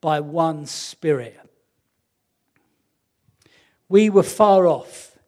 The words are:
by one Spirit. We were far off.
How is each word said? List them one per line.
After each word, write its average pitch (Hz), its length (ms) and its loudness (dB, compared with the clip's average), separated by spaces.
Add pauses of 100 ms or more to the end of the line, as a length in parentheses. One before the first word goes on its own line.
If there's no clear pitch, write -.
by 156 200 -2
one 151 460 -6
Spirit. - 720 -6 (2500)
We 214 200 4
were 196 140 4
far 196 440 2
off. - 600 -6